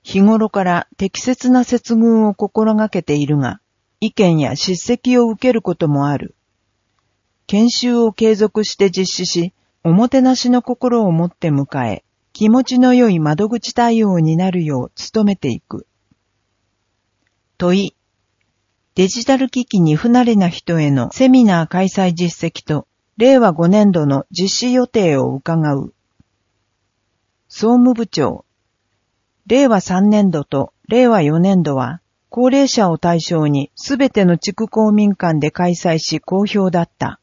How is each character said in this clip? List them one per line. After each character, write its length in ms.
日 200
頃 280
か 140
ら 240
適 240
切 300
な 120
接 300
遇 340
を 60
心 400
が 160
け 140
て 120
い 120
る 100
が、 240
意 120
見 280
や 160
叱 200
責 440
を 80
受 120
け 140
る 80
こ 140
と 120
も 200
あ 100
る。 180
研 240
修 280
を 140
継 220
続 300
し 120
て 140
実 160
施 220
し、 260
お 80
も 180
て 120
な 140
し 140
の 140
心 400
を 80
持 160
っ 40
て 180
迎 360
え、 180
気 160
持 140
ち 160
の 160
良 140
い 100
窓 300
口 260
対 280
応 160
に 160
な 140
る 160
よ 200
う 60
努 100
め 120
て 140
い 100
く。 260
問 180
い。 180
デ 80
ジ 180
タ 120
ル 120
機 160
器 140
に 160
不 140
慣 160
れ 100
な 140
人 300
へ 120
の 220
セ 160
ミ 160
ナ 180
ー 40
開 200
催 260
実 380
績 140
と、 200
令 220
和 160
五 160
年 220
度 140
の 240
実 380
施 60
予 140
定 280
を 180
伺 400
う。 200
総 300
務 160
部 140
長。 380
令 200
和 120
三 300
年 220
度 120
と 300
令 200
和 140
四 180
年 240
度 140
は、 240
高 200
齢 180
者 220
を 80
対 240
象 260
に 280
す 200
べ 140
て 160
の 120
地 160
区 140
公 240
民 240
館 240
で 100
開 260
催 220
し 220
好 260
評 240
だ 120
っ 80
た。 240